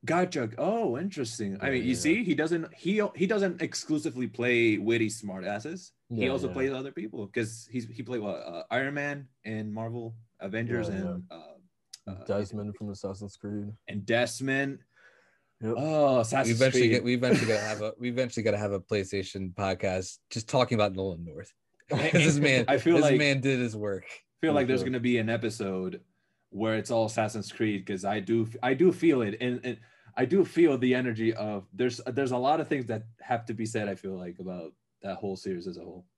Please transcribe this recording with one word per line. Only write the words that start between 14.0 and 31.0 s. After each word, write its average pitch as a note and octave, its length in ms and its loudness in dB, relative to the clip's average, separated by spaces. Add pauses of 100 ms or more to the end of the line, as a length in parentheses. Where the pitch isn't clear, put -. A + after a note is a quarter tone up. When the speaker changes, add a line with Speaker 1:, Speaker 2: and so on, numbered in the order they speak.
Speaker 1:
Desmond. C3+ 800 0 (760)
Speaker 2:
Yep. A2 160 -2
Speaker 1:
Oh, D3 420 4
Speaker 3:
We - 20 4
Speaker 1:
Assassin's A#2 300 2
Speaker 3:
eventually B2+ 360 6
Speaker 1:
Creed. A2 40 6
Speaker 3:
get, - 120 4
we B2 100 2
eventually B2 340 4
gotta G#2+ 180 2
have G#2+ 160 -4
a, A2 180 -4
we B2 100 -4
eventually A#2+ 340 -2
gotta G#2 140 4
have G#2 140 0
a G2 80 0
PlayStation F#2+ 760 -4
podcast F#2+ 680 -2 (100)
just A2+ 180 -8
talking B2 280 2
about G#2 180 4
Nolan F#2 320 -4
North. D#2+ 280 -14 (180)
<laughs> - 180 -20
'Cause D3+ 340 4
this D3 160 6
man, C3+ 260 6
Speaker 1:
<laughs> - 20 -2
I C#3 100 4
feel E3+ 180 6
Speaker 3:
this D3+ 60 8
Speaker 1:
like D3 160 6
Speaker 3:
man C#3 240 4
did C3+ 180 2
his A#2 160 -2
work. G2+ 300 -4 (360)
Speaker 1:
feel D#3+ 120 4
Speaker 2:
For - 0 -
Speaker 1:
like C3+ 140 4
there's B2+ 160 2
Speaker 2:
sure. - 20 -2
Speaker 1:
gonna B2+ 140 -2
be B2 180 4
an A2 120 2
episode G2 760 -4 (460)
where A2 280 -2
it's G#2+ 140 -4
all A2+ 140 2
Assassin's G#2+ 460 -2
Creed G#2 340 -2
'cause G2 200 -6
I G#2 140 -2
do, A2+ 280 0 (160)
I B2+ 100 2
do E3 180 6
feel D3+ 300 4
it, G#2 200 -2
and, B2 220 0
and A#2+ 160 -6 (360)
I B2 100 2
do F3 200 4
feel D#3+ 320 6
the B2+ 180 4
energy A2+ 380 0